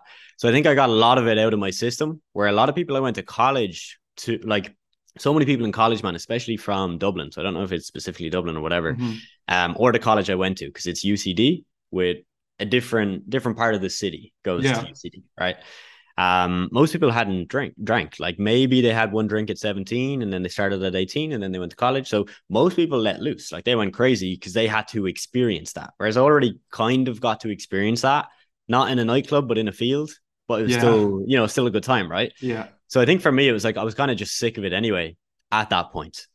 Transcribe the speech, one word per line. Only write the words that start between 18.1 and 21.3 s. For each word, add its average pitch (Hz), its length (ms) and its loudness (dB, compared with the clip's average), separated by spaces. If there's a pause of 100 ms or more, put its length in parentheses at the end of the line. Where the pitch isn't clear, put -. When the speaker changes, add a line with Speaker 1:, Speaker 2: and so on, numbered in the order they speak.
Speaker 1:
Like, 85 180 -6
maybe 127 420 2
they 120 140 4
had 113 180 0
one 110 140 0
drink 107 240 -2
at 95 80 -6
seventeen 117 640 -4
and 98 100 -4
then 92 120 -4
they 87 40 -4
started 98 340 -2
at 95 120 -4
eighteen 143 380 -4